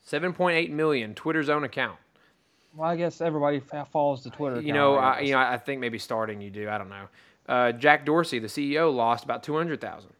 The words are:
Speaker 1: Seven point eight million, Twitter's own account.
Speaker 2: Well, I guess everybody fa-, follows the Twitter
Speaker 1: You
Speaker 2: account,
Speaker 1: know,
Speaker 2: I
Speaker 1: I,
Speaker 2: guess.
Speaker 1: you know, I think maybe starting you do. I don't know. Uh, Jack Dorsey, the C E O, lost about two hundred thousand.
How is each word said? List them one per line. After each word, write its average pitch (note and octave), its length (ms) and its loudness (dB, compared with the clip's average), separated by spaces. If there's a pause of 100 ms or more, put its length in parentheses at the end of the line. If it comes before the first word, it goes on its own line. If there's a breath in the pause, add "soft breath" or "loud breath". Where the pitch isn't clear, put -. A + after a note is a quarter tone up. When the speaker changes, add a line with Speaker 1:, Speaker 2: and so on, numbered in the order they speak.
Speaker 1:
Seven E3 300 -4
point F3 240 2
eight E3 160 0
million, D3 440 0
Twitter's D#3 340 -2
own D3+ 140 2
account. A#2+ 340 -4 (760 soft breath)
Speaker 2:
Well, D#3 120 -4
I E3+ 100 0
guess E3+ 240 -2
everybody D3 380 0
fa-, C#3+ 320 -12
follows C#3+ 320 -2
the B2+ 60 -12
Twitter C3 280 -4
Speaker 1:
You D3 140 -4
Speaker 2:
account, C#3+ 40 0
Speaker 1:
know, C#3+ 200 4
Speaker 2:
I C3 200 4
Speaker 1:
I, - 40 -6
Speaker 2:
guess. C#3+ 80 -2
Speaker 1:
you C#3 60 0
know, C3+ 60 4
I B2 180 2
think C3+ 240 -6
maybe A#2 160 -4
starting A2 440 -4
you G2+ 100 -12
do. G#2 180 -8
I G#2 80 -4
don't G2 120 -8
know. G2 180 -14 (400 soft breath)
Uh, B2 240 4
Jack C#3+ 340 6
Dorsey, D3+ 320 2
the A2 120 -6
C C#3+ 240 -4
E D3 60 0
O, E3 120 4
lost A#2 320 2
about A#2+ 180 -6
two D3 140 -4
hundred D#3+ 260 -2
thousand. F#2+ 380 -12